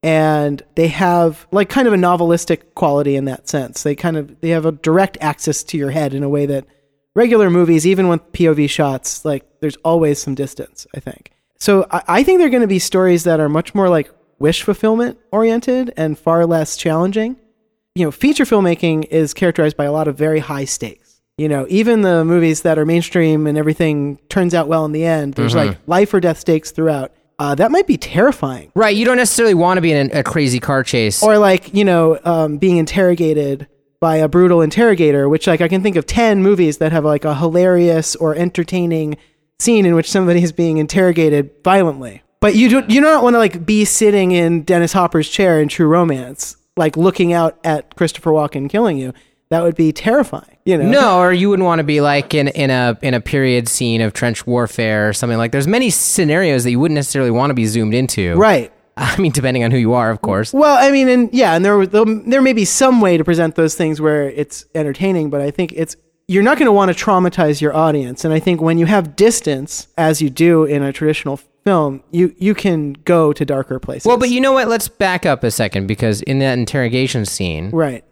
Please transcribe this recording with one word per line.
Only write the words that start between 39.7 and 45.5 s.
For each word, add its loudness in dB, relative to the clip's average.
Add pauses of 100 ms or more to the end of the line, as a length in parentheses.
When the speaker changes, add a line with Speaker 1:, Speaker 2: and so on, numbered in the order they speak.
Speaker 1:
in 4
which 0
somebody 2
is -2
being 0
interrogated 0 (120)
violently. 0 (180)
But 2
you 6
do, 2
you 4
don't 4
wanna, 4
like, -2
be 2
sitting 2
in 2
Dennis 2
Hopper's 0
chair 2